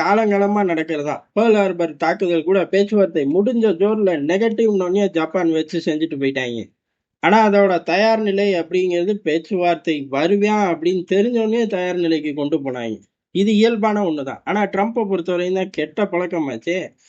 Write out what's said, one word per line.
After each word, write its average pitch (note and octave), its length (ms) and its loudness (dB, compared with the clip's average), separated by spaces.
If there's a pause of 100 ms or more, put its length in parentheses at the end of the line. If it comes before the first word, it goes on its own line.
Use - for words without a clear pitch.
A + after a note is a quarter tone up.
காலங்காலமா G3+ 640 2
நடக்கிறது D#3+ 400 -2
தான். - 300 -6
பேர்ல் A3 200 4
ஹார்பர் E3+ 420 0
தாக்குதல் E3+ 480 0
கூட F3+ 220 2
பேச்சுவார்த்தை G3 600 2
முடிஞ்ச G#3 460 2
ஜோர்ல G3+ 400 2 (120)
நெகட்டிவ் G#3+ 420 0
உடனே G3 440 2
ஜப்பான் E3 400 0
வச்சு D#3+ 340 -2
செஞ்சுட்டு D#3 340 -2
போயிட்டாங்க. C3 420 -2 (600)
ஆனா, G#3+ 200 4
அதோட G3 400 4
தயார் A3 400 2
நிலை G3+ 320 0
அப்படிங்கிறது, F3 600 0
பேச்சுவார்த்தை E3 960 -2
வருவான் G3+ 580 2
அப்படின்னு E3+ 420 -2
தெரிஞ்ச A3+ 280 2
உடனே A3 280 0
தயார் F3+ 300 -2
நிலைக்கு D#3+ 380 0
கொண்டு D3 240 -2
போனாங்க. B2+ 380 -6 (380)
இது G3+ 200 2
இயல்பான G#3+ 500 2
ஒண்ணுதான். C#3+ 400 -4
ஆனா, G3 220 -2
ட்ரம்ப்பை G#3+ 380 -2
பொறுத்தவரையும் F3+ 500 -2
தான் F#3+ 160 -2
கெட்ட D#3 340 -4
பழக்கமாச்சே. E3+ 760 -4 (300)